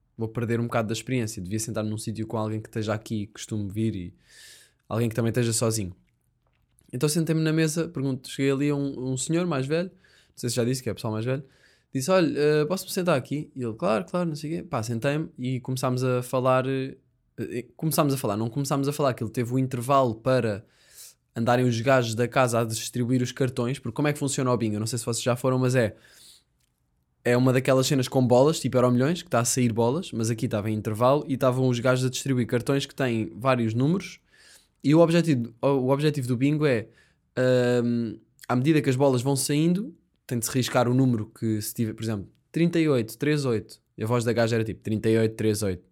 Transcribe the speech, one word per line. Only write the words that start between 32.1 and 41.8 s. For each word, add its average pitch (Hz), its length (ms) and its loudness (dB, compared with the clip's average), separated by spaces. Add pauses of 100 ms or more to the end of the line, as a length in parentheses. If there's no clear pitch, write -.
distribuir 127 360 -2
cartões 139 400 -2
que - 80 -18
têm 120 400 -2
vários 117 400 0
números 151 460 -2 (640)
e 139 120 4
o 165 60 8
objetivo, 165 600 2
o, 135 60 0
o 135 240 2
objetivo 143 380 0
do 127 80 0
bingo 147 300 2
é, 117 200 0 (960)
hum, 117 360 -2 (280)
à 123 80 -2
medida 147 260 4
que 139 100 0
as 127 60 2
bolas 127 260 4
vão 139 120 2
saindo, 165 580 0 (340)
tem 123 120 -4
de 113 80 -4
se - 60 -6
riscar 123 360 2
o 123 60 2
número 123 320 2
que 110 340 -4
se - 140 -8
tiver, 110 200 -4